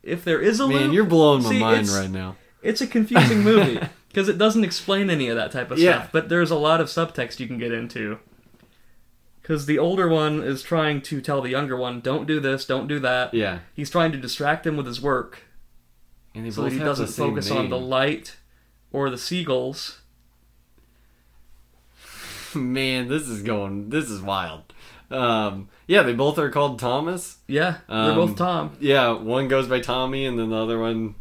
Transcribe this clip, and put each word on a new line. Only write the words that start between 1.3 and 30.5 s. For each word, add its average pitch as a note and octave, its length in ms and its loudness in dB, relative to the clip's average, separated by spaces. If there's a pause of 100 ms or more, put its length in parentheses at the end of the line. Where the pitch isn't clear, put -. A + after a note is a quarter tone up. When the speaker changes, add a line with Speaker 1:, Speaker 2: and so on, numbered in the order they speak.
Speaker 2:
my A#2 80 2
Speaker 1:
See, G#2+ 80 2
Speaker 2:
mind A2 220 4
Speaker 1:
it's, G2+ 120 0
Speaker 2:
right G2 160 0
now. F#2+ 280 -6 (260)
Speaker 1:
it's - 200 -2
a A#3+ 40 -2
confusing A#3 560 4
movie G3+ 380 6 (160)
Speaker 2:
<laughs> - 180 -20
Speaker 1:
'cause G3 140 2
it F3 100 0
doesn't A3 240 4
explain G3 480 0
any C#3 180 0
of A#2 60 -2
that A2+ 160 -2
type B2+ 220 -6
of D#3+ 80 0
Speaker 2:
Yeah. - 180 6
Speaker 1:
stuff, - 140 -8
but D#3+ 160 0
there's E3+ 240 2
a D#3+ 40 0
lot D#3 240 4
of D3 60 0
subtext D#3 540 -4
you A#2+ 80 -8
can B2 100 -8
get A#2 140 -4
into. A2+ 480 -8 (1200)
'Cause D3 240 -4
the D3+ 140 2
older F3+ 280 2
one D3+ 320 2
is C3 220 -4
trying D3+ 400 0
to C#3 180 -6
tell C#3 220 -2
the B2+ 80 -6
younger C3 260 -2
one, B2 240 -4
"Don't C3 280 -2
do D#3 100 0
this, C3+ 260 -2
don't C3 220 -2
do D3 140 -4
that." B2 340 -2
Speaker 2:
Yeah. G2 240 0 (160)
Speaker 1:
He's C#3+ 160 -8
trying E3 220 2
to C#3 60 -6
distract C#3+ 500 -2
him D#3 80 0
with C#3 100 -4
his B2 160 -8
work. C3 360 -2 (960)
Speaker 2:
And A2+ 140 -10
they A#2 40 -6
Speaker 1:
So G#2+ 120 -6
Speaker 2:
both C#3 80 0
Speaker 1:
that C3 40 -4
he C3+ 40 -2
Speaker 2:
have D3+ 80 -2 (100)
the A#2+ 60 -4
Speaker 1:
doesn't - 140 -4
Speaker 2:
same C#3+ 140 -2
Speaker 1:
focus - 200 -4
on C3 200 -2
the B2+ 100 -2
Speaker 2:
name. B2+ 80 -8
Speaker 1:
light C#3 480 -2 (560)
or C#3 180 -2
the B2 80 -8
seagulls. C3+ 840 -4
Speaker 2:
<laughs> - 40 -20 (2500)
Man, C3 540 -2
this C#3+ 200 -4
is G#2+ 140 -8
going, G2+ 480 -4
this D3 200 -2
is G2+ 120 -8
wild. F2+ 500 -6 (380)
Um, A2 580 -2 (180)
yeah, F#3 160 6
they B2 120 2
both C#3+ 240 2
are C#3+ 120 0
called C#3 280 0
Thomas. D3 680 -4
Speaker 1:
Yeah, E3 320 0 (100)
they're A2 260 2
both E3+ 160 4
Speaker 2:
Um, - 60 -6
Speaker 1:
Tom. D#3+ 440 -2
Speaker 2:
yeah, C3+ 320 4
one A#2 360 -2
goes C3 200 2
by B2+ 120 2
Tommy, C3 440 -2
and B2 140 -2
then A2 120 -2